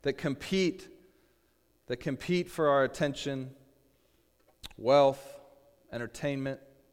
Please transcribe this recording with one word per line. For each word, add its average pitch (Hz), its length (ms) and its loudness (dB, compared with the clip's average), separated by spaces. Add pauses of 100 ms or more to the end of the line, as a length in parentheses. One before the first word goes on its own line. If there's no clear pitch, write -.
that 139 100 0
compete, 160 720 0 (1000)
that 123 100 -4
compete 175 520 -2
for 151 200 2
our 139 160 6
attention, 135 640 -4 (1300)
wealth, 135 440 4 (680)
entertainment. 135 720 -6 (320)